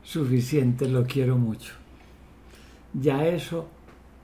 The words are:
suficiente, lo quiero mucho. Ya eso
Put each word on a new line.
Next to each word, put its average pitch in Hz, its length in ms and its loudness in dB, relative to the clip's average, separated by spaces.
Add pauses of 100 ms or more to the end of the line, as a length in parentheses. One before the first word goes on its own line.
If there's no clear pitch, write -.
suficiente, 127 840 0
lo 127 160 2
quiero 127 320 2
mucho. 113 380 -2 (1200)
Ya 143 320 0
eso 165 420 -4 (560)